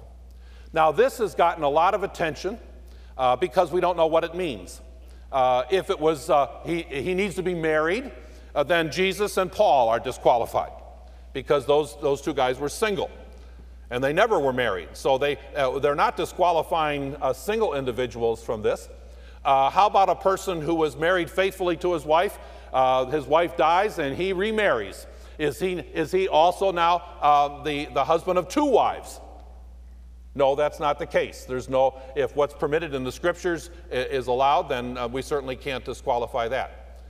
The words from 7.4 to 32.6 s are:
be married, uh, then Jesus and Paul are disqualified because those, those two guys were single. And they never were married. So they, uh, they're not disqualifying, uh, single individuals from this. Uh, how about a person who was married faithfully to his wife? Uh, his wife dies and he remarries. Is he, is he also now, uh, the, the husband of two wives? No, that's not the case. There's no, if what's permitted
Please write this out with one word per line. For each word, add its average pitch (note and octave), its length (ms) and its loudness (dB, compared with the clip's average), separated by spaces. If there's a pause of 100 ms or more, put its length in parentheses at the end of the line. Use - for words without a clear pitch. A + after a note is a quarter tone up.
be F3+ 120 -2
married, D#3+ 580 0 (420)
uh, D3+ 80 2
then D#3+ 300 2
Jesus F#3+ 460 -2
and F#3 120 0
Paul D3 380 4
are A2+ 100 2
disqualified A#2 720 0 (600)
because C#3 320 0
those, C#3+ 380 2
those C#3+ 180 0
two D#3+ 140 -4
guys B2+ 240 0
were C#3+ 100 -4
single. F#3 420 -2 (800)
And B2 140 -2
they C#3 80 2
never G3+ 260 4
were C3+ 140 2
married. G#2 400 -2
So C#3 240 2
they, C#3+ 220 -2 (180)
uh, C3+ 220 0
they're C#3+ 160 2
not F#3+ 200 0
disqualifying, D3+ 1080 0
uh, C3 100 0
single G#3 400 -2
individuals A#2 720 -2
from A2+ 180 -6
this. A#2 260 -2 (560)
Uh, C#3 280 4
how F#3+ 160 4
about G3 240 4
a E3+ 40 2
person F#3 460 -2
who D#3 140 -2
was D#3 200 0
married E3+ 360 0
faithfully F#3+ 480 -2
to F3+ 160 0
his C#3+ 100 -4
wife? F3 340 2 (320)
Uh, C3 360 2
his C#3 180 -2
wife D#3 320 2
dies F3 420 2
and C#3 160 -2
he F#3 200 -2
remarries. F3+ 720 0 (320)
Is D3+ 200 -2
he, F3+ 200 -2
is D#3 340 -4
he F#3 160 0
also F3+ 420 4
now, E3+ 260 2 (260)
uh, C#3+ 400 4
the, D3 240 -4
the C3+ 180 0
husband E3+ 340 2
of F3+ 100 -2
two D4+ 180 0
wives? A#2+ 540 2 (1120)
No, C#3 200 4
that's D3 240 0
not D#3+ 200 0
the E3 80 -6
case. C#3 400 -4
There's B2+ 240 -6
no, C3 280 2 (160)
if C3+ 220 -2
what's C#3+ 160 0
permitted D#3 400 -2